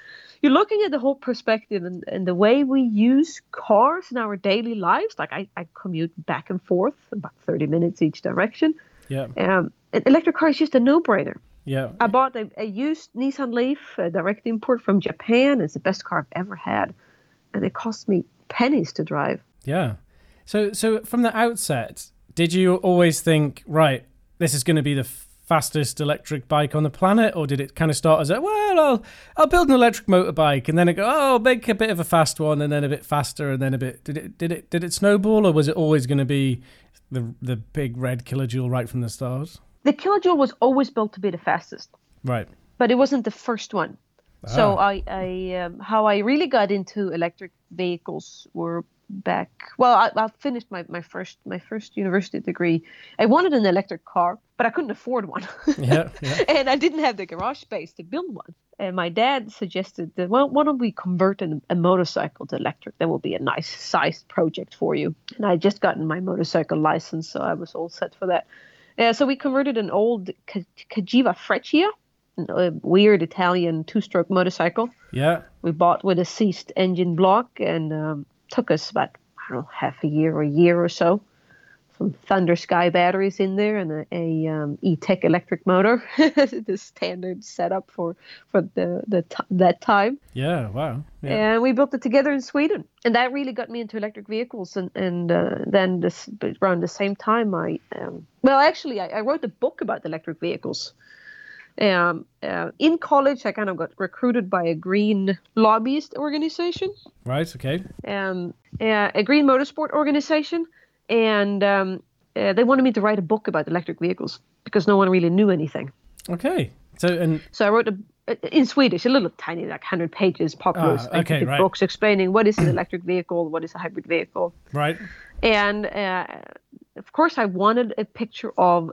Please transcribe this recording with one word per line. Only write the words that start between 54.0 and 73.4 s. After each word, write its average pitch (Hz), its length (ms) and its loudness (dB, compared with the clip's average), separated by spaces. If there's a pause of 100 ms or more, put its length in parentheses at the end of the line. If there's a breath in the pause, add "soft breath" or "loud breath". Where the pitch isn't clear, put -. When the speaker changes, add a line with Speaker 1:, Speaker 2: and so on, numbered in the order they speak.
Speaker 1:
car, 180 340 -2 (200)
but 233 80 2
I 226 40 2
couldn't 262 220 -6
afford 233 360 -6
one. 180 200 -10 (180)
<laughs> 302 120 0
Speaker 2:
Yeah, 143 320 2 (120)
yeah. 139 280 -2
Speaker 1:
And 277 200 2
I 262 60 2
didn't 311 240 0
have 262 160 0
the 185 100 -8
garage 196 340 -8
space 165 340 -12
to 175 100 -18
build 277 300 -8
one. 170 200 -16 (260)
And 185 180 -6
my 175 100 -2
dad 220 440 0
suggested 185 640 -8
that, 180 140 -4
"Well, 269 200 2
why 277 140 2
don't 277 160 -2
we 233 120 -2
convert 185 500 0
an, 156 280 -4
a 175 60 -2
motorcycle 175 720 0
to - 80 -8
electric? - 420 -8
That 165 100 0
will 151 120 -2
be - 160 -6
a - 40 -6
nice 139 300 -4
sized - 580 -4
project - 480 -4
for 156 200 -2
you." 151 200 -4 (220)
And 214 80 -4
I 196 60 2
had 170 100 0
just 202 180 2
gotten 165 280 -2
my 156 120 -4
motorcycle 175 600 -2
license, 160 500 -2
so - 100 -8
I - 140 -2
was 160 220 -10
all 165 140 -10
set - 260 -8
for 190 120 -8
that. 175 200 -2 (500 soft breath)
Uh, 233 160 4
so 277 120 2
we 262 100 0
converted 269 420 -2
an 208 120 -2
old 208 420 0 (160)
Ka-, 180 180 -8 (240)
Cagiva 220 460 0
Freccia 311 540 0 (480)
a 180 340 -2 (100)
weird 202 400 6
Italian 170 600 0